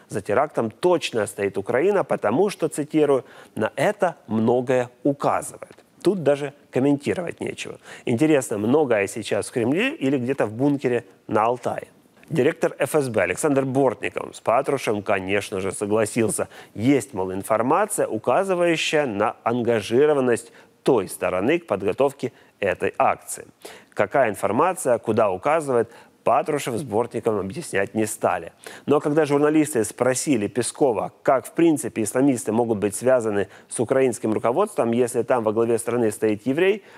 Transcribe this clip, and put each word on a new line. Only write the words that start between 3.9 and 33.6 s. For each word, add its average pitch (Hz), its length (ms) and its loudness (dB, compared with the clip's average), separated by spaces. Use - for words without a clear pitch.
многое 123 640 0
указывает». - 800 -4
Тут 175 220 2
даже 139 280 0
комментировать 131 680 0
нечего. - 380 -10
Интересно, 127 520 2
многое 117 480 2
сейчас 110 400 -4
в - 60 -16
Кремле 170 420 0
или 139 240 0
где-то 127 280 -2
в 107 60 -6
бункере 127 520 0
на 110 160 2
Алтае? 120 420 -2
Директор 160 480 0
Ф 147 160 -2
С 143 140 2
Б 107 140 0
Александр 135 420 0
Бортников 131 680 -2
с - 60 -20
Патрушевым, 123 600 0
конечно 98 580 -2
же, 95 120 -4
согласился. 107 760 0
Есть, 120 400 0
мол, 95 180 -4
информация, 127 760 0
указывающая 170 1000 0
на 107 380 -2
ангажированность 120 1040 2
той 104 260 2
стороны 92 500 -2
к - 80 -20
подготовке 107 680 -2
этой 92 380 -2
акции. - 480 -2
Какая 117 380 2
информация, 120 680 0
куда 107 320 0
указывает, 135 600 0
Патрушев 139 520 0
с 170 60 -4
Бортниковым 113 580 -2
объяснять 98 540 -6
не 110 120 0
стали. 87 460 -4
Но 143 140 4
когда 151 260 2
журналисты 143 580 2
спросили 123 600 0
Пескова, 113 640 -2
как 131 240 2
в - 60 -18
принципе 143 500 2
исламисты 127 500 0
могут 113 260 0
быть 98 180 -2
связаны 110 520 0